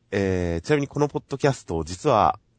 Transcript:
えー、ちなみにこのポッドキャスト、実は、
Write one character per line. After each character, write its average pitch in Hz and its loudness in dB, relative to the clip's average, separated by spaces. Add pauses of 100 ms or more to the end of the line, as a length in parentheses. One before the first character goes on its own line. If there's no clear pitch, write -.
(120)
え 92 0
ー、 - -14
ち - -6
な 151 2
み 143 0
に 135 -8
こ - -6
の 147 2
ポ 147 -6
ッ - -20
ド 143 -10
キ 151 2
ャ 135 2
ス - -12
ト、 82 -4
実 90 -6
は、 98 4 (200)